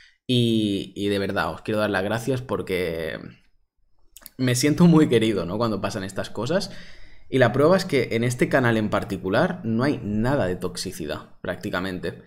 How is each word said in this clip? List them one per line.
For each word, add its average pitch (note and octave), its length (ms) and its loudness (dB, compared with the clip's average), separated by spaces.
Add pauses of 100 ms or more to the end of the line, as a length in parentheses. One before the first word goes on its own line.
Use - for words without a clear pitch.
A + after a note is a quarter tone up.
(260)
Y, A2+ 720 0
y G2+ 120 -4
de G2+ 100 0
verdad, G2 320 -2
os E2+ 100 -10
quiero G#2+ 200 -4
dar G#2 100 0
las F#2+ 120 0
gracias A#2+ 380 -4
porque F2+ 760 -4 (1200)
me B2+ 160 0
siento D3 320 6
muy E3 200 8
querido, A2 380 4
¿no? F2+ 140 -4
Cuando A2 240 0
pasan G2 200 -4
estas F#2+ 280 -8
cosas. D#3 400 -2 (580)
Y C3 100 0
la A#2+ 140 6
prueba D3+ 240 6
es F#3 80 0
que C#3 280 0
en A2+ 120 2
este B2 240 0
canal A#2+ 300 4
en G#2+ 100 0
particular G2+ 760 0
no A2+ 200 0
hay C#3+ 180 0
nada G#2+ 440 0
de F2+ 100 -2
toxicidad, E2+ 880 -8
prácticamente. F2+ 840 -6